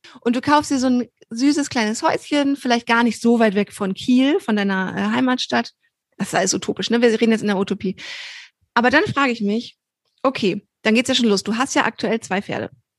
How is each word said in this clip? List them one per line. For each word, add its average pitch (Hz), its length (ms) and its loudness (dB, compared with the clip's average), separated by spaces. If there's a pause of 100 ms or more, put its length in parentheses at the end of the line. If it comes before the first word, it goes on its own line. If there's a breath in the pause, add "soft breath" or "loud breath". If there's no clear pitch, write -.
(220 loud breath)
Und 233 140 0
du 262 60 -2
kaufst 302 280 2
dir 285 80 0
so 254 100 0
ein 247 200 0 (240)
süßes 277 380 0
kleines 220 340 -2
Häuschen, 285 520 0
vielleicht 240 300 0
gar 233 180 2
nicht 226 160 0
so 233 200 4
weit 220 160 4
weg 202 180 -2
von 190 220 -4
Kiel, 262 440 2
von 220 160 -2
deiner, 190 400 -2
äh, 202 200 -2
Heimatstadt. 254 560 -2 (460)
Das 196 120 -4
ist - 60 -8
alles 185 180 2
utopisch, 196 380 -4
ne? 233 100 2
Wir 240 80 6 (100)
reden 226 120 4
jetzt 220 100 0
in 202 60 -2
der 202 100 0
Utopie. 190 380 -4 (800 loud breath)
Aber 240 160 4
dann 311 140 4
frage 277 260 0
ich 226 100 -6
mich, 214 360 -4 (440)
okay, 214 460 -2 (160)
dann 220 120 2
geht's 247 140 0
ja 254 60 0
schon 240 140 2
los. 196 140 2
Du 214 140 -4
hast 269 180 -4
ja 285 100 2
aktuell 226 340 -4
zwei 196 240 -4
Pferde. - 260 -8 (300)